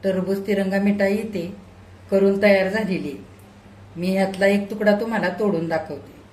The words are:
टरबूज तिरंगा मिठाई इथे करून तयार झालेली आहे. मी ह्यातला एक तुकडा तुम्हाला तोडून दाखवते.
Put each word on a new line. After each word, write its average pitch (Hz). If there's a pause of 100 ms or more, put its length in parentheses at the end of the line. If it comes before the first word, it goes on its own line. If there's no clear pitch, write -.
टरबूज 190
तिरंगा 196
मिठाई 202
इथे 196 (560)
करून 196
तयार 190
झालेली 180
आहे. 131 (760)
मी 175
ह्यातला 190
एक 202
तुकडा 208
तुम्हाला 220
तोडून 180
दाखवते. 156 (200)